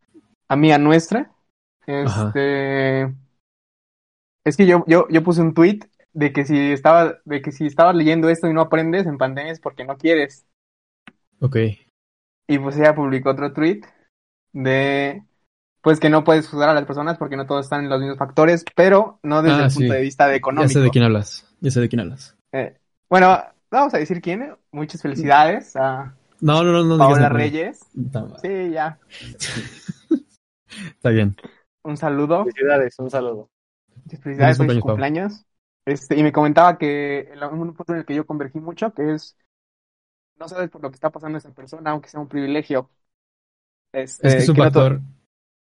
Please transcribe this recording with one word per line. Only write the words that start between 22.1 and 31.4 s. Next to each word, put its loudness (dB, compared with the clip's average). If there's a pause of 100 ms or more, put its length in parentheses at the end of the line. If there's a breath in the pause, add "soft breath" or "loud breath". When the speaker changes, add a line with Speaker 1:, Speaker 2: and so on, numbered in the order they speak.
Speaker 1:
Eh, -8 (320)
bueno, 6 (320)
vamos 0
a -2
decir -6
quién, -8
¿eh? -16 (180)
Muchas -10
felicidades 2
a -4 (260)
Speaker 2:
No, 2
no, 2
no, 2
no 2
digas 6
Speaker 1:
Paola 4
Speaker 2:
nombre. 0
Speaker 1:
Reyes. -6 (260)
Speaker 2:
Está -8
mal. -18
Speaker 1:
Sí, -6
ya. -6 (120)
Speaker 2:
<laughs> -12
Está -2
bien. 0 (480 loud breath)